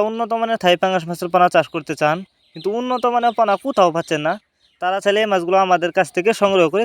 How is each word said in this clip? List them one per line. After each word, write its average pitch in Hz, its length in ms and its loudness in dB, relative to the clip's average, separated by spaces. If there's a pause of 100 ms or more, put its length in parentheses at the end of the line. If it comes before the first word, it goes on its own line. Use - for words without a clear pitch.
উন্নত 226 220 -4 (100)
মানের 226 220 -2
থাই 175 200 -2
পাঙ্গাস 185 260 0
মাছের 175 240 -8
পোনা 180 220 4
চাষ 160 200 2
করতে 156 260 -8
চান, 151 160 0 (360)
কিন্তু 170 160 -10 (100)
উন্নত 247 260 -4 (100)
মানের 240 240 0
পোনা 208 160 2 (100)
কোথাও 208 320 2
পাচ্ছেন 165 300 -4
না, 165 60 -2 (500)
তারা 185 220 -2
চাইলে 202 200 2
এই 214 80 -2
মাছগুলো 180 240 0 (100)
আমাদের 175 300 2
কাছ 185 100 2 (100)
থেকে 185 140 0 (100)
সংগ্রহ 196 320 4
করে 208 120 0